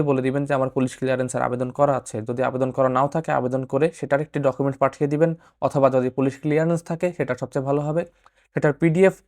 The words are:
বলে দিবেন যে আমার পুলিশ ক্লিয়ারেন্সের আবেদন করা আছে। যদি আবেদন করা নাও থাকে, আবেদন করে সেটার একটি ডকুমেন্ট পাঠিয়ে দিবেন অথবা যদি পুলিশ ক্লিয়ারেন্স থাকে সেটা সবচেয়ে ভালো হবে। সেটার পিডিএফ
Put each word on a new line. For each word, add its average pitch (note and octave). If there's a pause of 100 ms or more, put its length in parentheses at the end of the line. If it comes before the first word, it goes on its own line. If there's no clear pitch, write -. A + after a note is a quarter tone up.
বলে C3
দিবেন C#3
যে C#3+
আমার C3
পুলিশ B2+
ক্লিয়ারেন্সের C3
আবেদন B2
করা C#3+
আছে। - (140)
যদি B2
আবেদন B2+
করা C3
নাও C#3
থাকে, D#3+ (100)
আবেদন B2+ (100)
করে C3+ (140)
সেটার C#3+
একটি - (100)
ডকুমেন্ট C3+
পাঠিয়ে C#3+
দিবেন E3 (360)
অথবা C3+
যদি B2+
পুলিশ C3+
ক্লিয়ারেন্স D#3+
থাকে E3+ (100)
সেটা B2+
সবচেয়ে C3
ভালো C#3+
হবে। E3 (520)
সেটার D3
পিডিএফ E3 (120)